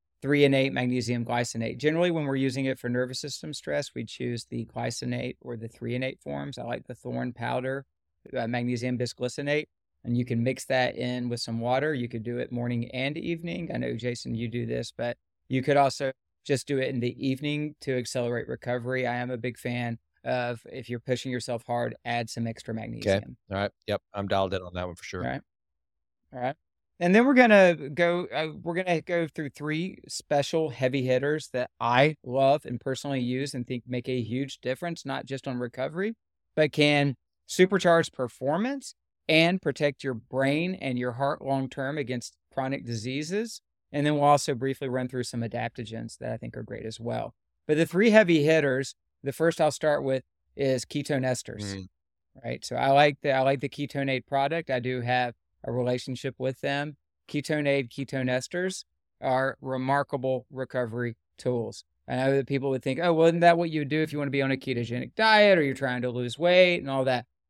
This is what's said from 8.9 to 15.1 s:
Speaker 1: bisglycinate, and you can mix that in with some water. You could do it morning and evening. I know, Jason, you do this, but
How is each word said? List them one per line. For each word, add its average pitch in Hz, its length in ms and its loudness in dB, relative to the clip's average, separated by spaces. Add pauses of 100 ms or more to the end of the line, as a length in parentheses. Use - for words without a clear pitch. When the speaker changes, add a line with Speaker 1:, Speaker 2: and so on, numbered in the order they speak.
Speaker 1:
bisglycinate, 143 720 -4 (360)
and 120 140 0
you 123 80 2
can 117 180 0
mix 131 220 -2
that 127 320 0
in 123 320 -4
with 117 100 -4
some 117 220 -6
water. 135 320 0
You 120 160 -4
could 117 140 -8
do 120 160 -6
it 123 120 -6
morning 120 400 -4
and 135 260 -4
evening. 170 560 -6
I 120 40 -4
know, 123 180 -4
Jason, 120 400 -6
you 117 140 -4
do 117 160 -4
this, 120 260 -4
but 120 240 -6 (320)